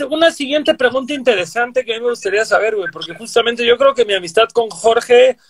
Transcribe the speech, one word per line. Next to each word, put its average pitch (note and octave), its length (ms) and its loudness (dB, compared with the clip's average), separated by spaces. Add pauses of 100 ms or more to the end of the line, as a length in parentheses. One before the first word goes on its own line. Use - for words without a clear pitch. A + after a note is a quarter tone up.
una D#4+ 220 2
siguiente C#4+ 440 -2
pregunta B3+ 400 -2
interesante A#3+ 680 -2
que A3+ 100 -4
a A3+ 40 -8
mí A#3 60 -10
me A#3+ 60 0
gustaría G#3+ 340 -2
saber, G#3 320 0
güey, F3 160 -4
porque E3 220 -14
justamente A#3 520 -2
yo A#3+ 100 4
creo C4+ 180 2
que A#3+ 100 2
mi G3+ 100 -2
amistad F#3 380 0
con A3+ 180 0
Jorge A#3+ 680 4 (140)